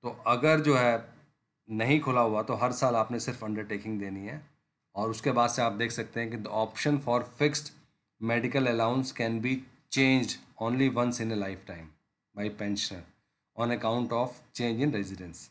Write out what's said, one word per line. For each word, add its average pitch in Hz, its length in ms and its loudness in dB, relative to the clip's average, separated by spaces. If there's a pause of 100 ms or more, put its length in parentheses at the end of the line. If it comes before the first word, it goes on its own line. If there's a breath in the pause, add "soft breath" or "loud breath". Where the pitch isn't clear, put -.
तो 120 60 -4 (180)
अगर 143 320 6
जो 147 180 4
है 120 380 2 (540)
नहीं 117 320 2
खुला 127 200 2
हुआ 110 220 2
तो 117 120 -2
हर 120 160 0
साल 120 240 0
आपने 117 240 0
सिर्फ - 240 -6
अंडरटेकिंग 107 560 -6
देनी 98 280 -6
है, 147 140 -10 (540)
और 107 140 -2
उसके 113 220 -2
बाद 120 180 4
से - 120 0
आप 117 120 2
देख 113 180 -2
सकते 117 280 -6
हैं 117 120 -4
कि 117 60 -8
the 104 140 -8 (100)
option 139 440 0
for 123 140 2 (200)
fixed 147 320 0 (500)
medical 120 500 2
allowance 120 480 2
can 113 260 0
be 131 100 0 (360)
changed 131 440 4 (260)
only 127 360 2
once 120 220 2
in 113 120 -2
a 107 120 -2
lifetime 95 440 -10 (480)
by 104 140 -4 (100)
pensioner 98 440 -4 (540)
on 117 200 0
account 113 420 0
of 127 220 -2 (180)
change 120 280 0
in 147 100 0
residence। 92 540 -8